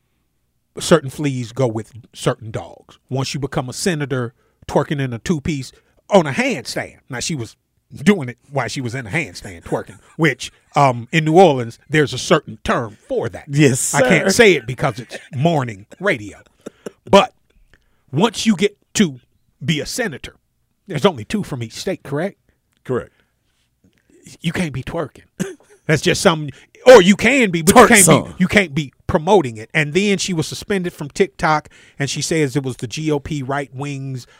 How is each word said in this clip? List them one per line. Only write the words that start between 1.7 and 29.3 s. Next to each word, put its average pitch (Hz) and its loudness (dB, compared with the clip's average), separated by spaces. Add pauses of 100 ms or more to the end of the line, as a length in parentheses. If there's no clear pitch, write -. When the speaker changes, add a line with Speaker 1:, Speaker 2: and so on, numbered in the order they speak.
Speaker 1:
certain 110 -4
dogs. - -16 (100)
Once 131 -4
you 143 -8
become 131 -6
a 120 -12
senator 139 -4 (340)
twerking 147 -2
in 131 -4
a 113 -8
two-piece 147 -4 (380)
on 190 6
a 175 -4
handstand. 151 -6
Now, 160 -10
she 165 -6
was 117 -10 (480)
doing 170 2
it 120 -14 (140)
while 131 -4
she 143 -8
was 117 -8
in 127 -10
a - -14
handstand 98 -10
twerking, - -8 (100)
<laughs> - -20
which, 151 -2 (240)
um, 127 2
in 160 2
New 160 2
Orleans, 131 4 (100)
there's 139 0
a 127 -6
certain 135 0
term 123 -4 (100)
for 233 -4
that. - -16
Speaker 2:
Yes, 139 2
Speaker 1:
I - 2
can't 185 2
Speaker 2:
sir. 190 2
Speaker 1:
say 208 6
it 117 -6
because 127 -4
it's - -16 (160)
morning 123 -2 (160)
radio. 120 -6 (680)
But 196 6 (800)
once 196 0
you 220 2
get 196 -2 (180)
to 143 0 (440)
be 147 -2
a 123 -8
senator, 202 -10 (500)
there's 160 -2
only 143 -2
two 202 -6
from 123 -10
each 113 -10
state, - -8
correct? 147 -6 (460)
Speaker 3:
Correct. - -6 (1300)
Speaker 1:
You 165 -4
can't 160 -4
be 127 -8
twerking. - -8 (600)
That's 156 0
just 170 0
something, 156 2 (340)
or 254 12
you 185 6
can 240 2
be, 165 -2
but 156 2
you 247 10
Speaker 2:
Twerk 208 10
Speaker 1:
can't 208 6
Speaker 2:
song. 139 4
Speaker 1:
be, - -16
you 180 2
can't 180 0
be 147 -4 (160)
promoting 160 2